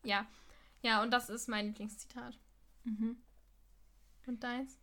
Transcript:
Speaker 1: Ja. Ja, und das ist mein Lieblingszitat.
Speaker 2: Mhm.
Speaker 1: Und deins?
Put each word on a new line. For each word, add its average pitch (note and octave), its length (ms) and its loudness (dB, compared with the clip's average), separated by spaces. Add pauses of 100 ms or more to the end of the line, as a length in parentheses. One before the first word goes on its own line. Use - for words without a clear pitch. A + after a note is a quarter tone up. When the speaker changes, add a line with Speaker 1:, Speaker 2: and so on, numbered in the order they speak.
Speaker 1:
Ja. G#3 220 2 (560)
Ja, A3 200 6
und A#3 100 2
das A#3+ 180 4
ist - 180 -6
mein G#3+ 200 0
Lieblingszitat. G#3+ 680 -8 (460)
Speaker 2:
Mhm. A3+ 340 0 (1080)
Speaker 1:
Und A#3 180 -6
deins? B3+ 400 -4